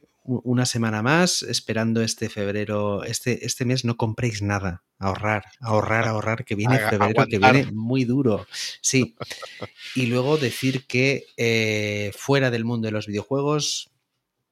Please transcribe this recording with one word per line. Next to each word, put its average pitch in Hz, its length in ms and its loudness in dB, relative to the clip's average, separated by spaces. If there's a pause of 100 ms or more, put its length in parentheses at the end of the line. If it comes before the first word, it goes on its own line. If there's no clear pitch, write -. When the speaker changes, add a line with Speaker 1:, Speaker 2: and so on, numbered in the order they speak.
(240)
Speaker 1:
u-, 123 220 -2
una 127 200 2
semana 113 360 0
más, 165 400 4
esperando 113 600 0
este 110 280 -2
febrero, 104 760 -2
este, - 420 -4
este 123 200 -4
mes 127 180 0
no 117 140 0
compréis 113 440 -2
nada, 98 420 -2 (180)
ahorrar, 98 420 0 (180)
ahorrar, 110 460 2
ahorrar, 110 380 -2
que 110 100 -4
viene 113 200 2
Speaker 2:
Aga-, 107 160 2
Speaker 1:
febrero, 104 220 2 (140)
que 113 100 -2
Speaker 2:
aguantar. 127 160 6
Speaker 1:
viene 123 180 2
muy 117 340 0
duro. 117 400 2 (360)
Sí. - 380 0
Speaker 2:
<laughs> - 60 -12 (720)
Speaker 1:
Y 131 100 0
luego 127 320 2
decir 131 480 -2
que, 131 400 0 (100)
eh, 107 800 0
fuera 135 360 2
del 117 120 0
mundo 117 220 -2
de 107 60 -2
los 107 160 -4
videojuegos, 139 840 -2 (640)